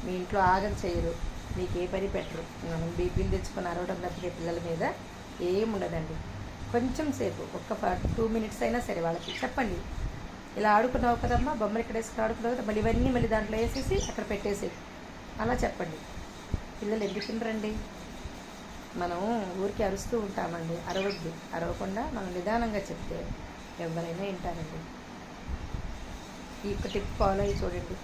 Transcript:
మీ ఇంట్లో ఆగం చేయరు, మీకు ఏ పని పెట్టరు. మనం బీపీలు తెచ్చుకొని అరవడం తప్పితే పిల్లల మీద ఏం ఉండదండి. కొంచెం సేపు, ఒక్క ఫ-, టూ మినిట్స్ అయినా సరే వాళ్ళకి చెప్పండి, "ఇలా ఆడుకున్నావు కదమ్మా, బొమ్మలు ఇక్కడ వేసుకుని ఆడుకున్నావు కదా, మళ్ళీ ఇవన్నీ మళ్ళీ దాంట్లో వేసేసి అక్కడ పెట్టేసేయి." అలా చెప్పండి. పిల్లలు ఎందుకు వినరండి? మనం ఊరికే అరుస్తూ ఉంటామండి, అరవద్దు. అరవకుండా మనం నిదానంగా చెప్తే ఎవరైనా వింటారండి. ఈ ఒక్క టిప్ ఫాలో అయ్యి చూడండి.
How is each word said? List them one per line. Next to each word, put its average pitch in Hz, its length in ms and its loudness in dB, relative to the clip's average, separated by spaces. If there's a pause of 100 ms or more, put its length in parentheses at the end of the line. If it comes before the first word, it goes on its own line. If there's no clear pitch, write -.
మీ 185 100 0
ఇంట్లో 180 240 2
ఆగం 190 360 6 (100)
చేయరు, 170 280 2 (420)
మీకు 180 220 0
ఏ 180 80 2
పని 190 220 0
పెట్టరు. 165 580 -4
మనం 165 320 0
బీపీలు - 320 4
తెచ్చుకొని 185 380 0
అరవడం 180 260 -2
తప్పితే 175 340 -4
పిల్లల 170 300 -2
మీద 170 340 0 (560)
ఏం 214 240 4
ఉండదండి. 165 420 -2 (580)
కొంచెం 262 400 2
సేపు, - 440 -2
ఒక్క - 180 -4
ఫ-, - 420 2
టూ 226 120 4
మినిట్స్ 220 340 0
అయినా 233 180 4
సరే 196 200 0
వాళ్ళకి 170 300 0 (140)
చెప్పండి, 220 340 0 (840)
"ఇలా 214 120 8
ఆడుకున్నావు 240 440 6
కదమ్మా, 247 380 4
బొమ్మలు 214 240 2
ఇక్కడ 226 180 0
వేసుకుని 226 280 0
ఆడుకున్నావు 226 300 2
కదా, 240 100 -2
మళ్ళీ 214 160 2
ఇవన్నీ 240 300 6
మళ్ళీ 233 180 4
దాంట్లో 214 300 2
వేసేసి 269 500 2
అక్కడ - 220 -4
పెట్టేసేయి." 202 420 0 (680)
అలా 220 140 4
చెప్పండి. 165 420 0 (880)
పిల్లలు 208 220 2
ఎందుకు 190 280 -2
వినరండి? 220 440 -2 (1200)
మనం 180 560 0 (120)
ఊరికే 214 200 2
అరుస్తూ 196 340 0
ఉంటామండి, 170 580 -2 (120)
అరవద్దు. 180 440 0 (220)
అరవకుండా 190 560 -2
మనం 190 240 -4
నిదానంగా 214 420 2
చెప్తే 170 500 -4 (540)
ఎవరైనా 170 440 -2
వింటారండి. 170 540 -4 (1900)
ఈ 202 60 0
ఒక్క - 120 -2
టిప్ 196 320 0
ఫాలో 196 240 6
అయ్యి 202 220 2
చూడండి. 180 400 -2